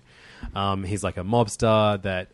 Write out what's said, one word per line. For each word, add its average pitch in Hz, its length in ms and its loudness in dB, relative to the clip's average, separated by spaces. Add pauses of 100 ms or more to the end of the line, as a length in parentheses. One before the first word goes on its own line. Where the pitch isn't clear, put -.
(540)
Um, 98 300 0
he's, 92 180 -4
like, 92 140 -2
a 90 80 -6
mobster 107 760 2
that, 92 320 -4